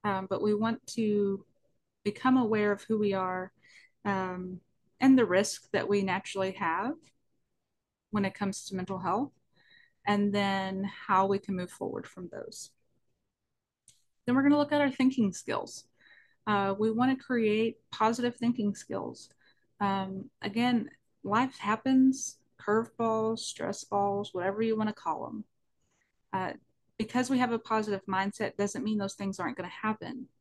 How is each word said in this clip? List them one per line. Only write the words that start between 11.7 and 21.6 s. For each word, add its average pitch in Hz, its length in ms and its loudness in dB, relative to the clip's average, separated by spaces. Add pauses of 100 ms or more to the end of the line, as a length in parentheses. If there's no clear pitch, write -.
forward - 360 -8
from 180 260 -14
those. - 380 -14 (1600)
Then 247 80 2
we're 269 80 4
gonna 285 160 8
look 294 140 2
at 294 80 4
our 277 100 4
thinking 254 420 4
skills. - 520 -6 (600)
Uh, 196 320 2
we 214 140 2
wanna 254 260 2
create 220 600 0 (140)
positive 240 420 0
thinking 214 400 0
skills. - 540 -10 (500)
Um, 190 500 -4 (120)
again, 233 500 0 (320)
life 233 360 0
happens, 262 800 2 (200)